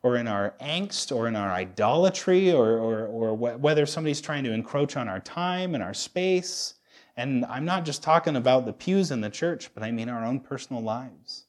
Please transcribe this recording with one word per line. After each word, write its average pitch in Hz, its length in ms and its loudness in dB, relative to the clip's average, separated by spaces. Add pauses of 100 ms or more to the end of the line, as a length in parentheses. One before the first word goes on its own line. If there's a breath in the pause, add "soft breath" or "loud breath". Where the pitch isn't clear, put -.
or 123 140 4
in 117 100 -2
our 101 340 0
angst 160 540 -4
or 113 120 0
in 110 80 -2
our 101 160 -2
idolatry 170 1000 4
or, 113 260 6
or, 113 300 -2
or 110 280 -2
wh-, 117 240 -2
whether 147 260 4
somebody's 147 360 -4
trying 143 220 -4
to 117 80 -2
encroach 139 460 -2
on 120 100 -4
our 95 140 -6
time 180 520 -4
and 110 100 -2
our 95 100 -6
space. - 840 -2 (420 soft breath)
And 127 280 0
I'm 135 200 -6
not 175 180 0
just 151 200 -6
talking 160 320 4
about 127 300 4
the 107 60 -4
pews 185 400 0
in 120 100 -2
the 104 80 -4
church, - 440 -4
but 107 100 -10
I 113 80 -4
mean 113 160 -4
our 117 160 -6
own 127 160 -2
personal 127 420 -8
lives. 117 680 -8